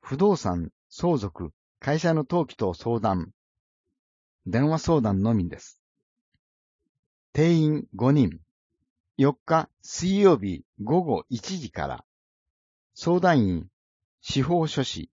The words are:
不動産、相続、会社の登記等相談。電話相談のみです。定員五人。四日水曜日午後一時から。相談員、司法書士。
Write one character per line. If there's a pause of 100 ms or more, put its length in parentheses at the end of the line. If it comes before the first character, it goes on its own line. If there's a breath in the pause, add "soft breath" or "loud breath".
不
動
産、 (160)
相
続、 (260)
会
社
の
登
記
等
相
談。 (1120)
電
話
相
談
の
み
で
す。 (1500)
定
員
五
人。 (760)
四
日 (120)
水
曜
日 (160)
午
後
一
時
か
ら。 (880)
相
談
員、 (520)
司
法
書
士。